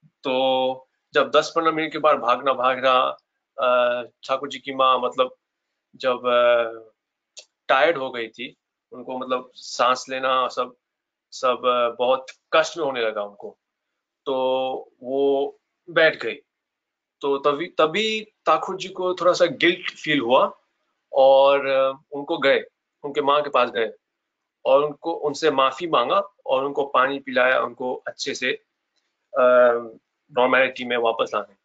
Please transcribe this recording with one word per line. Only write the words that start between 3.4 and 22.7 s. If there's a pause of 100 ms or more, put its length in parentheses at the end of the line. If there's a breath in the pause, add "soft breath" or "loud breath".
अ, (240)
ठाकुर
जी
की
माँ,
मतलब, (600)
जब, (100)
अ, (880)
tired
हो
गई
थी, (360)
उनको,
मतलब,
सांस
लेना
सब, (560)
सब,
अ,
बहुत (280)
कष्ट
में
होने
लगा
उनको, (680)
तो (680)
वो (300)
बैठ
गई। (840)
तो
तभी,
तभी
ठाकुर
जी
को
थोड़ा
सा
गिल्ट
फील
हुआ, (560)
और,
अ, (120)
उनको
गए, (400)